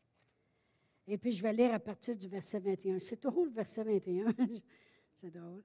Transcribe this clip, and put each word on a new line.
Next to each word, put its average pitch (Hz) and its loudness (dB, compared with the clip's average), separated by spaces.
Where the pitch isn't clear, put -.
Et 202 0
puis, 240 0
je 185 -2
vais 214 2
lire 240 6
à 214 2
partir 214 -6
du 190 -10
verset 196 -4
vingt 190 0
et 190 2
un. 185 0
C'est 220 -6
toujours 302 2
le 285 -2
verset 220 -4
vingt 208 2
et 180 2
un. 220 4
<laughs> - -20
C'est 180 -14
drôle. 175 -14